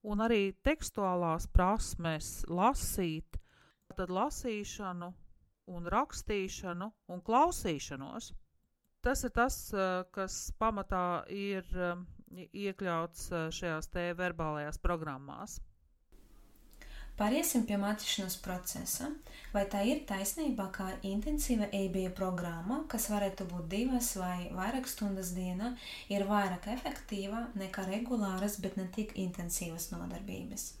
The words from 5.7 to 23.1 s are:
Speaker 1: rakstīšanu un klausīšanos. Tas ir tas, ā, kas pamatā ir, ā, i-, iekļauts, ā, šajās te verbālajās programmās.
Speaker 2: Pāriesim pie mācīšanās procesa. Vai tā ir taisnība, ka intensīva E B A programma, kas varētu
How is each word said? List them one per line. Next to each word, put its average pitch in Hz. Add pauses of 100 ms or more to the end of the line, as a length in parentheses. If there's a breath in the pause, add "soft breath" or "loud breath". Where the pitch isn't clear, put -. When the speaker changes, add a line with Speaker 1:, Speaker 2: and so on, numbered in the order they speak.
Speaker 1:
rakstīšanu 196 (180)
un 180
klausīšanos. 214 (720)
Tas 254
ir 233
tas, 247 (160)
ā, 185
kas - (100)
pamatā 190
ir, 196
ā, 175 (420)
i-, 180 (160)
iekļauts, 170
ā, 160
šajās 160
te 175
verbālajās 160
programmās. 151 (1600 loud breath)
Speaker 2:
Pāriesim 247
pie 208
mācīšanās 202 (100)
procesa. - (480 loud breath)
Vai 202 (100)
tā 202
ir 302
taisnība, 208
ka 190 (100)
intensīva 214
E 196
B 185
A 180
programma, 180 (100)
kas 226
varētu 202